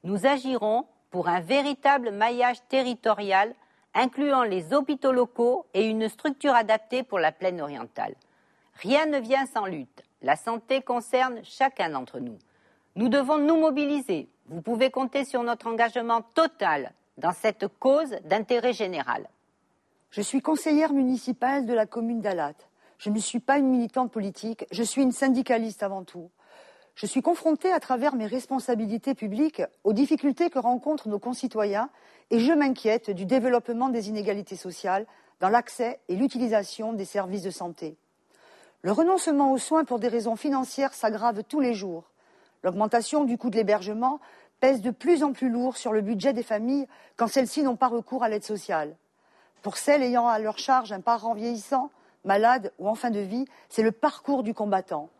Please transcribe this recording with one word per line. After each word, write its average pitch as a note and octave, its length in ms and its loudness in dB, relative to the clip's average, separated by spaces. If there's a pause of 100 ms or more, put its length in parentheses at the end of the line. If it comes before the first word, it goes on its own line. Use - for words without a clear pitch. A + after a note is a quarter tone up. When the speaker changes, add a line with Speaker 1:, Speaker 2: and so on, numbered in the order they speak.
Speaker 1:
Nous F#3+ 220 0
agirons B3+ 600 0 (240)
pour F3+ 180 -2
un F3 120 0
véritable C4+ 720 2
maillage A#3+ 560 0
territorial A3 880 0 (380)
incluant C4 520 2
les F#3 280 -2
hôpitaux C#4 400 2
locaux B3 640 0
et G3+ 100 2
une A3 240 0
structure C#4 460 0
adaptée A3 480 2
pour G#3 160 -4
la D#3 140 2
plaine F3+ 280 -4
orientale. A#2+ 540 -8 (600)
Rien C#4+ 320 2
ne D4 120 0
vient C4 280 0
sans G#3+ 200 -4
lutte. D#3+ 380 -10 (180)
La D3 140 2
santé A#3 440 -4
concerne B3 600 0
chacun C4 480 -2
d'entre B2+ 300 -8
nous. A#2 180 -10 (560)
Nous A3+ 140 0
devons C#4 300 2
nous D4+ 180 4
mobiliser. D4 720 0 (180)
Vous E3 140 -12
pouvez A#3+ 300 0
compter C4 340 -2
sur A#3+ 180 -4
notre A#3 240 -4
engagement A#3 560 0
total F3 680 -2 (260)
dans E3+ 140 0
cette G3+ 340 -2
cause C4+ 580 0
d'intérêt A3+ 500 0
général. C#3+ 540 -4 (840)
Speaker 2:
Je G#3 120 -6
suis C4 200 -2
conseillère D#4 500 2
municipale B3+ 760 0
de A#3 60 -2
la A3 140 2
commune A#3 340 -4
d'Alat. E3+ 320 -2 (460)
Je G#3 120 -6
ne G#3+ 80 0
suis A3+ 200 -4
pas C#4 200 2
une C4+ 120 4
militante B3 400 0
politique, G#3+ 640 -6
je G3+ 100 -2
suis B3 200 0
une B3+ 100 4
syndicaliste A#3 720 0
avant F#3+ 180 -6
tout. F3 280 -16 (680)
Je - 100 -8
suis - 160 -2
confrontée E4 500 2
à E4 60 2
travers C4 380 0
mes A3 100 -2
responsabilités A#3+ 880 -2
publiques A3 480 -2 (220)
aux G#3 80 4
difficultés C#4+ 580 2
que - 80 -2
rencontrent B3 500 0
nos G#3 120 -2
concitoyens A3 680 -2 (420)
et A3+ 100 4
je C4 120 4
m'inquiète A#3+ 580 2
du F#3+ 140 -4
développement A#3+ 640 2
des A3+ 200 -2
inégalités G3+ 480 -6
sociales F#3+ 500 -4 (320)
dans F#3 100 2
l'accès A#3+ 600 0
et F3+ 80 -2
l'utilisation A3+ 760 -2
des G3 140 -6
services F#3+ 380 -4
de F#3+ 60 -4
santé. E3 460 -12 (840)
Le F3+ 100 0
renoncement D4+ 600 4
aux C4 60 2
soins D#4+ 260 2
pour F4 140 -2
des B3 100 0
raisons A3+ 280 0
financières C4+ 580 -2
s'aggrave G#3+ 500 -2
tous D4+ 160 -2
les B3 140 2
jours. F#3 360 -10 (540)
L'augmentation G#3+ 600 0
du A#3+ 140 0
coût B3 120 -2
de G3 60 -2
l'hébergement G#3+ 640 0 (380)
pèse C4 220 4
de A3+ 100 -2
plus D4 320 2
en C#4+ 100 2
plus B3+ 180 -2
lourd A#3+ 260 -2
sur A3 160 -4
le A3 80 2
budget G#3+ 320 0
des A#3 100 -2
familles A#3+ 460 -2 (280)
quand A#3 120 0
celles-ci C4+ 340 0
n'ont B3+ 140 0
pas B3+ 120 2
recours A#3 360 -4
à A3+ 40 2
l'aide G#3+ 140 -2
sociale. E3 540 -4 (640)
Pour - 160 -8
celles C#4+ 260 4
ayant A#3+ 240 2
à A3+ 120 2
leur G#3+ 180 -4
charge B3+ 360 0
un F#3+ 100 -8
parent A#3 320 0
vieillissant, A#3 560 -4 (340)
malade G3+ 540 2
ou F#3+ 100 -4
en A3 60 0
fin A#3+ 160 -4
de G#3 100 -2
vie, G#3 240 -4 (240)
c'est - 140 -2
le A3 100 4
parcours C#4+ 500 0
du G#3+ 120 -4
combattant. F#3 640 -4